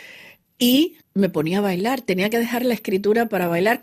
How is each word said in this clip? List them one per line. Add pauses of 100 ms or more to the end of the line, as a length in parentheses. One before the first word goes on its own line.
(580)
y (160)
me
ponía
a
bailar.
Tenía
que
dejar
la
escritura
para
bailar,